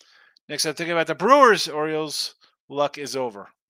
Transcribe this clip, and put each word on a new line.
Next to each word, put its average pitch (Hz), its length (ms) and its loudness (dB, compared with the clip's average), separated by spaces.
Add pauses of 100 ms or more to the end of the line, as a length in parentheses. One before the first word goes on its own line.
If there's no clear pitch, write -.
(500)
Nick 143 100 -8
said, 156 160 -4
"Thinking 170 180 -6
about 160 140 0
the 160 80 -4
Brewers, 220 520 6
Orioles, 156 680 -6 (340)
luck 143 280 -2
is 131 180 -10
over." 110 340 -8 (200)